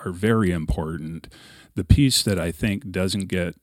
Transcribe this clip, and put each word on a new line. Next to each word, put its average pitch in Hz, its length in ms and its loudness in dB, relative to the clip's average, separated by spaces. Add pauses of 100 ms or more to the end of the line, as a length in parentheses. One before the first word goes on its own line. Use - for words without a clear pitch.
are 95 60 -6
very 104 400 2
important. 80 760 -6 (460)
The 92 100 -4
piece 139 380 6
that 101 140 0
I 85 140 -2
think 98 400 -4
doesn't 95 380 -2
get 87 340 -2